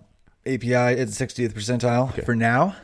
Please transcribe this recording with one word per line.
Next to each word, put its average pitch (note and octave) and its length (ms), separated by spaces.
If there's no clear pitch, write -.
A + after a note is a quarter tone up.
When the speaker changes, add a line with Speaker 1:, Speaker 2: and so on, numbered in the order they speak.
Speaker 1:
A C3 120
P A#2 160
I B2 200
at B2+ 140
the G#2 60
sixtieth A#2 400
percentile A#2+ 580
Speaker 2:
Okay. - 100
Speaker 1:
for A#2+ 140
now. B2 480